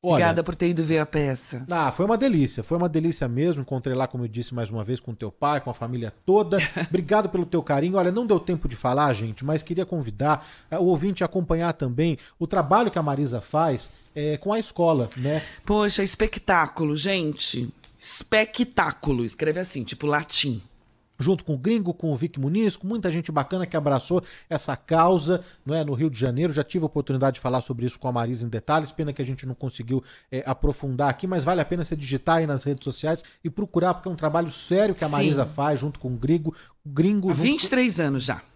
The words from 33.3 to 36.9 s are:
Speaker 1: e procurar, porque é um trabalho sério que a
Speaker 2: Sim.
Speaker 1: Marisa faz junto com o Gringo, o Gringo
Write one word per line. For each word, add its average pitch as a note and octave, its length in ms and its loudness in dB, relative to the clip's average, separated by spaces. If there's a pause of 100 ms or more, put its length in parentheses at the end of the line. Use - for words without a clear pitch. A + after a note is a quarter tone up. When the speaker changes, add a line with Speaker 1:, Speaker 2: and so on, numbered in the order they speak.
Speaker 1:
e D#3+ 80 -4
procurar, F3+ 420 0
porque F3+ 160 -6
é - 20 -4
um E3+ 40 -4
trabalho D#3+ 340 0
sério G3 460 2
que - 80 -4
a D#3 40 0
Speaker 2:
Sim. D3 60 2
Speaker 1:
Marisa C#3+ 320 2
faz C#3+ 340 0
junto C#3+ 200 -6
com - 80 -8
o B2 100 -4
Gringo, D3+ 380 0 (280)
o D3 60 -12
Gringo F#3 400 2